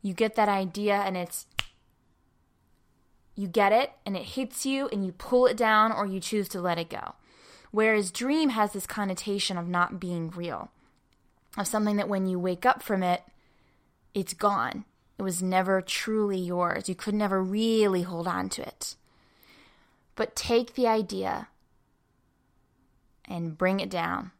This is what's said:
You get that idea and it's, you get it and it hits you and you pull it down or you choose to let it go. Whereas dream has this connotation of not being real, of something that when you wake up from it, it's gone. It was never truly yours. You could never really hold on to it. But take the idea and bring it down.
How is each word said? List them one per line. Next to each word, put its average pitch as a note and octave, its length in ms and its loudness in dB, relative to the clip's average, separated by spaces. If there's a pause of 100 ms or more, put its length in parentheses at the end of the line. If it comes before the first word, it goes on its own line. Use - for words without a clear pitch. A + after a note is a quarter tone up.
You G3 120 -4
get A3 220 0
that G#3 140 4
idea G3+ 460 0
and G3 200 0
it's, F3+ 300 -6 (1900)
you G3 120 -4
get G3 240 4
it B3 200 4 (140)
and G3 100 -4
it F3+ 80 -4
hits - 420 -6
you C4+ 240 0
and G3 140 -2
you F#3 100 -2
pull B3 340 4
it A3 100 2
down A3 340 6
or G#3 140 -2
you F#3+ 140 -4
choose G3+ 300 -2
to F#3 120 -6
let F3 160 0
it E3 120 -4
go. - 260 -10 (560)
Whereas G#3+ 400 4
dream C#4+ 380 2
has G#3+ 240 0
this F#3+ 120 -6
connotation G3 720 -4
of E3+ 100 -4
not F3 320 0
being E3+ 300 -4
real, E3+ 400 -8 (880)
of G3+ 100 -2
something G#3 280 0
that G3+ 120 0
when F#3+ 200 0
you F#3 100 0
wake F3+ 260 -2
up - 200 2
from G3 180 0
it, F3+ 220 0 (920)
it's - 220 -4
gone. G3+ 500 -2 (320)
It - 60 -6
was F#3 180 -2
never F#3 400 2
truly G#3 560 -2
yours. F3+ 500 -2
You F#3 60 -4
could G#3 220 -4
never G3 260 2
really G#3 600 2
hold F3 240 -6
on F#3 220 -4
to - 120 -8
it. - 340 -12 (1200)
But - 200 -4
take A#3+ 400 0
the B3 100 2
idea G3+ 640 0 (1800)
and E3 320 -6
bring F#3+ 220 2
it G3 100 -4
down. F3+ 400 -2 (100)